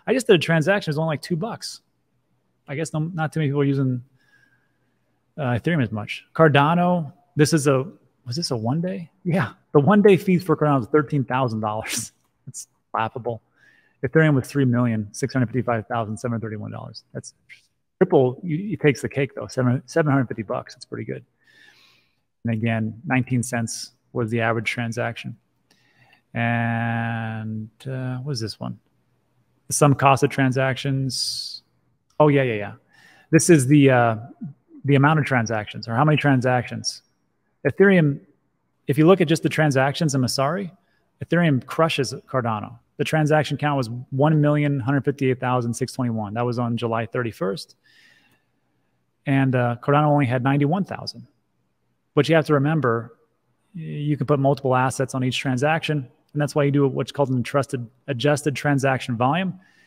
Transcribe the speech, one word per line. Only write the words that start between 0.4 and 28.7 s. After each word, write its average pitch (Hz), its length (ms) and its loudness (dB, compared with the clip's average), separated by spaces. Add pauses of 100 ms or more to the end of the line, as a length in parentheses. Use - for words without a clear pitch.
It - 20 -2
was 139 60 -4
only, 160 140 -2
like, 139 100 -6
two 180 140 -4
bucks. 190 460 -10 (840)
I 147 60 -8
guess 156 180 -6
no, 156 80 -4
not 160 320 -4
too 160 80 -4
many 147 100 0
people 143 100 0
are 143 40 4
using, 135 380 0 (1300)
uh, 123 220 -2
Ethereum 156 240 0
as 104 100 -4
much. 104 320 -10 (100)
Cardano, 160 760 4 (240)
this 147 160 4
is 147 140 2
a, 135 200 2 (380)
was 120 120 -8
this 170 140 -6
a 131 60 -4
one 117 240 -2
day? 180 300 -8 (140)
Yeah. 160 280 -2 (200)
The 151 80 6
one 196 200 6
day 202 160 8
fees 180 260 2
for 156 140 0
Cardano 147 220 2
was 113 100 -4
thirteen 147 360 0
thousand 123 360 -2
dollars. 107 560 -6
<laughs> - 60 -20 (260)
It's - 180 -16 (260)
laughable. 113 480 -4 (640)
Ethereum 156 300 4
was 127 140 0
three 143 160 0
million 117 480 2
six - 200 -6
hundred 127 140 2
fifty-five 117 400 -2
thousand 110 300 -4
seven 120 160 -6
hundred 113 100 -4
thirty-one 107 280 -10
dollars. - 420 -14
That's - 220 -14 (680)
Ripple, 139 420 2
you, 180 300 -6
it 156 80 -6
takes 143 200 2
the 117 80 -4
cake 139 280 -4
though, 117 100 -10
seven, 127 400 0
seven 156 240 0
hundred 135 160 2
fifty 113 160 -8
bucks. 120 320 -8
That's - 100 -20
pretty 117 200 -10
good. 127 200 -12 (1200)
And 117 80 -2
again, 113 540 -4
nineteen 127 360 0
cents - 500 -8 (200)
was 123 180 -4
the 117 100 -2
average 113 280 -2
transaction. 117 680 -8 (960)
And, 117 1400 -4 (160)
uh, 131 320 -8
what 139 140 -8
is 113 80 -6
this 110 180 -8
one? 120 200 -10 (880)